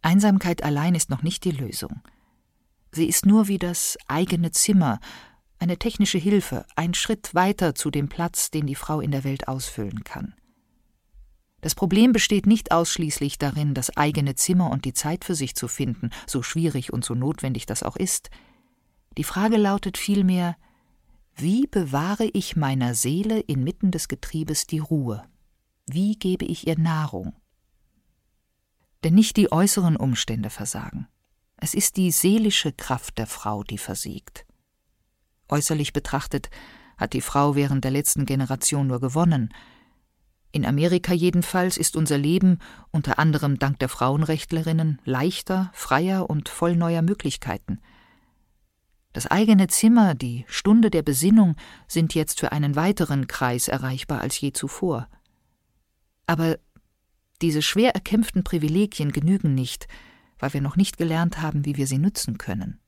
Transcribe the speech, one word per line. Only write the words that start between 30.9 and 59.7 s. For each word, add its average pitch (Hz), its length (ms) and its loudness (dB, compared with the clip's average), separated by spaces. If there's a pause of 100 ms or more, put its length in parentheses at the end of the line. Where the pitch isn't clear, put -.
Es - 180 -6
ist - 220 0
die 185 140 2
seelische 202 600 2
Kraft - 460 -6
der 110 100 -4
Frau, 104 340 -6
die 104 160 -10
versiegt. - 680 -10 (1040)
Äußerlich 147 440 -2
betrachtet - 580 -4 (460)
hat - 160 -4
die 131 80 -2
Frau 143 340 2
während 139 300 0
der 131 80 -2
letzten 143 340 -2
Generation 135 600 -2
nur 123 120 -2
gewonnen. 135 540 0 (960)
In - 160 -2
Amerika 170 460 2
jedenfalls 180 640 2
ist - 200 -2
unser 156 220 0
Leben, 175 400 4 (320)
unter 143 280 0
anderem 147 400 2
dank 139 200 -2
der 127 100 0
Frauenrechtlerinnen, 156 1160 0
leichter, 185 680 -2
freier 185 560 0
und 151 200 -4
voll 170 280 0
neuer 170 260 2
Möglichkeiten. - 800 -4 (1300)
Das - 140 -6
eigene 202 420 6
Zimmer, 220 460 6
die 120 340 -6
Stunde 220 420 6
der 165 120 2
Besinnung 165 540 6 (300)
sind 165 280 0
jetzt 156 260 -2
für - 120 -2
einen 143 240 0
weiteren 156 500 2
Kreis 123 420 -2
erreichbar 131 520 -4
als - 200 -4
je 139 120 -4
zuvor. 139 560 -4 (1160)
Aber 165 320 0 (840)
diese 151 220 2
schwer 233 320 2
erkämpften 208 480 0
Privilegien 156 720 0
genügen 156 420 2
nicht, 131 320 -4 (520)